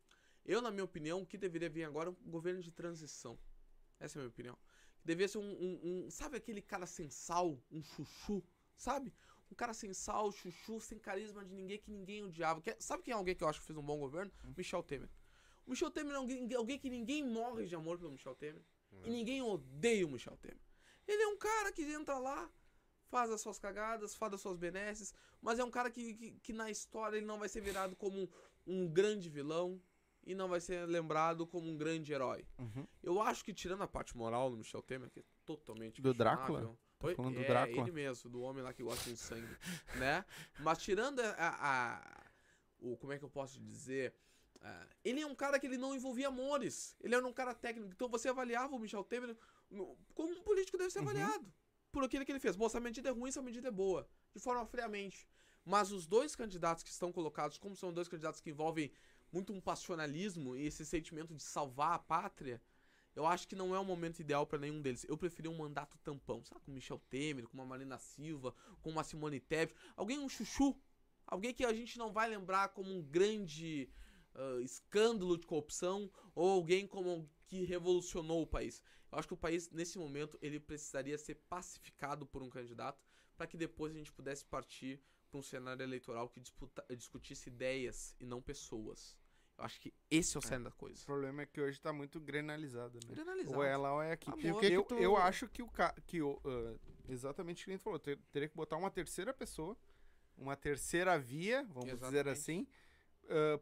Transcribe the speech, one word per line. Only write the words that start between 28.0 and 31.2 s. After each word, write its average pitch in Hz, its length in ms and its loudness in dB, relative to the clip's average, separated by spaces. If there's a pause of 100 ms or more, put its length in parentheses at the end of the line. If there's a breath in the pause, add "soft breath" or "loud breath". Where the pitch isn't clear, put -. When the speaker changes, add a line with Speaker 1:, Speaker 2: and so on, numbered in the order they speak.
Speaker 1:
um, 175 60 -2 (380 loud breath)
um 180 220 2
grande 190 400 6
vilão 160 520 -2 (460)
e 185 80 -4
não 190 140 0
vai 180 140 2
ser 175 260 -2
lembrado 165 580 4